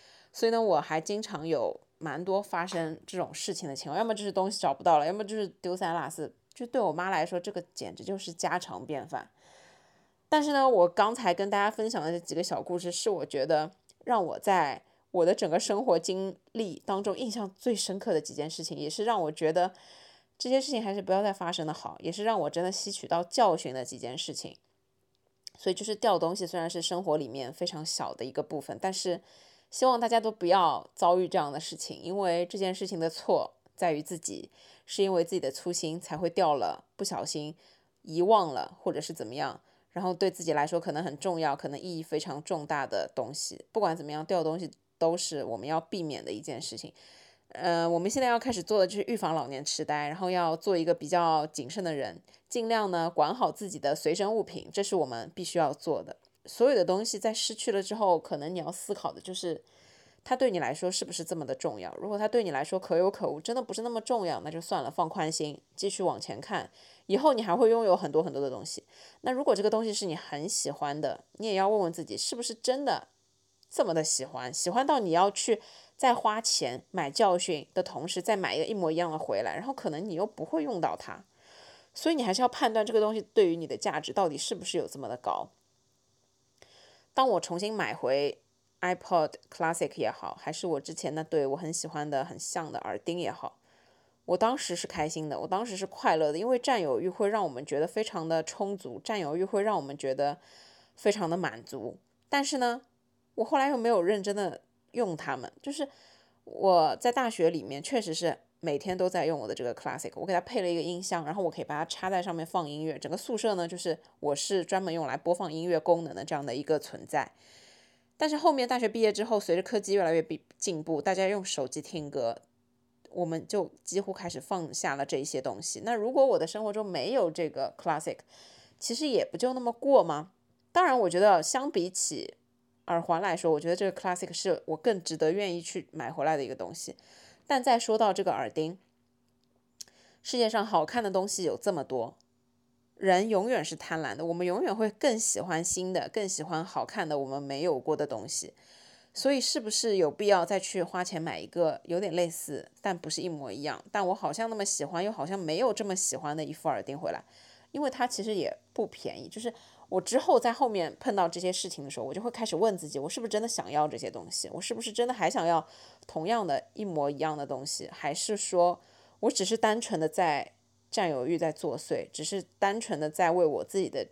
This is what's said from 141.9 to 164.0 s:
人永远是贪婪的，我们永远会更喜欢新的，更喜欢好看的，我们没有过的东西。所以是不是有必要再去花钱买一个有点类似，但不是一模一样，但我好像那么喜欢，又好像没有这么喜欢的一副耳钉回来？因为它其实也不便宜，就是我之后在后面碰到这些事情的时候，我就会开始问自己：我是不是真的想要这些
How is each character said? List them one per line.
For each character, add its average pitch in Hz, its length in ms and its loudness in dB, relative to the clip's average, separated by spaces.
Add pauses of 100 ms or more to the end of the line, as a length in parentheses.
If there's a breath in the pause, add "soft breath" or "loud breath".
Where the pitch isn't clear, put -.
人 190 340 4
永 214 220 2
远 202 140 2
是 165 100 -6
贪 160 260 -6
婪 127 140 -4
的， 147 100 -6
我 170 80 0
们 175 140 -2
永 185 160 0
远 302 140 0
会 220 120 2
更 220 300 2
喜 - 220 0
欢 170 240 -2
新 185 280 -2
的， 175 200 0
更 208 160 -2
喜 185 160 -4
欢 165 200 -2
好 147 220 -4
看 180 220 -4
的， 147 100 0
我 139 80 -2
们 135 160 -4
没 139 200 -4
有 165 140 4
过 147 200 0
的 151 100 0
东 113 220 -6
西。 - 260 -6 (580 soft breath)
所 277 200 2
以 269 80 2
是 - 180 0
不 220 100 -4
是 214 280 0
有 175 120 6
必 202 200 0
要 185 180 6
再 196 140 0
去 190 200 -4
花 180 220 -2
钱 180 180 -4
买 135 200 -4
一 90 80 -10
个 160 380 2
有 170 120 -2
点 185 160 -2
类 175 160 2
似， - 400 -8 (100)
但 190 160 -2
不 170 140 -10
是 - 100 -4
一 180 80 -4
模 143 220 -6
一 113 120 -8
样， 143 280 -6
但 202 160 0
我 180 80 2
好 180 180 -2
像 226 160 -2
那 220 60 -6
么 208 100 -2
喜 147 200 -2
欢， 170 180 -2
又 202 80 0
好 156 160 -4
像 190 100 -4
没 165 220 -2
有 226 160 4
这 220 100 -4
么 190 120 -2
喜 - 200 -2
欢 147 200 -4
的 156 80 -4
一 143 80 -6
副 160 160 -6
耳 123 120 0
钉 135 160 -8
回 165 140 -4
来？ - 140 -6 (480 loud breath)
因 277 80 -6
为 285 100 0
它 254 160 0
其 247 160 -6
实 220 100 -4
也 180 240 -2 (160)
不 214 140 -2
便 - 340 -12
宜， 123 80 -14
就 - 120 -14
是 233 120 -6 (360 loud breath)
我 185 120 0
之 269 180 0
后 285 220 8
在 240 120 4
后 254 160 2
面 185 300 -2
碰 240 160 -2
到 185 140 4
这 170 120 -6
些 185 120 0
事 185 160 -4
情 156 160 -10
的 139 60 -10
时 131 100 -8
候， 113 60 -6
我 135 60 -8
就 180 80 -8
会 233 80 -6
开 233 160 -6
始 214 120 -2
问 202 200 4
自 160 120 -10
己： 143 100 -6
我 139 100 -4
是 247 120 -6
不 226 60 -4
是 - 20 -12
真 208 120 0
的 226 60 -2
想 - 240 -6
要 151 160 2
这 147 100 -6
些 117 140 -8